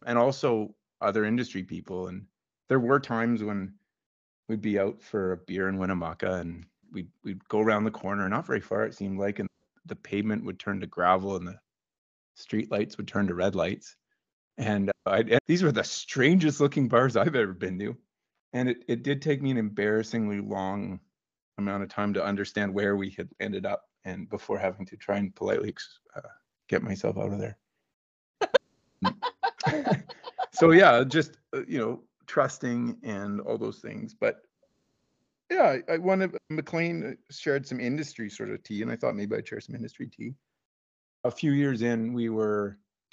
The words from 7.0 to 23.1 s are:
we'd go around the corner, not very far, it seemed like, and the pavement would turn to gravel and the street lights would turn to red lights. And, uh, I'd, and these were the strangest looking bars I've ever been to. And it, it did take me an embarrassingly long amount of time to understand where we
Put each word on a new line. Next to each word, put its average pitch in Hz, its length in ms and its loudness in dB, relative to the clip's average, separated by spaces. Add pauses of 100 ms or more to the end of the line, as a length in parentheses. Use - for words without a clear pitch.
we'd 98 240 -10
go 107 120 0
around 107 240 4
the 110 60 0
corner, 101 380 -2
not 127 180 -2
very 113 140 -2
far, 107 240 -2
it 110 100 -4
seemed 98 240 -6
like, 101 220 -2
and 98 80 -4 (360)
the - 120 -12
pavement 104 480 -4
would 98 160 -10
turn 98 200 -6
to 95 60 -8
gravel 95 500 2
and 87 100 -8
the 92 120 -14 (760)
street - 340 -4
lights 104 260 -2
would 101 120 -8
turn 101 180 0
to 90 80 0
red 95 220 0
lights. 85 400 -2 (600)
And, 104 340 0
uh, - 200 -2
I'd, 104 200 4
and 120 160 6
these 175 180 4
were 147 80 4
the 107 100 0
strangest 151 800 2
looking 143 280 4
bars 123 280 4
I've 143 180 4
ever 104 180 2
been 90 280 -6
to. 120 160 -6 (560)
And 127 160 0
it, 120 180 -4
it 120 160 -2
did 139 200 -2
take 143 200 0
me 135 80 0
an 127 60 2
embarrassingly 104 840 0
long 98 600 -4 (580)
amount 101 240 -2
of 95 60 -8
time 104 260 -2
to 95 100 0
understand 101 480 -2
where 101 240 2
we 98 140 -4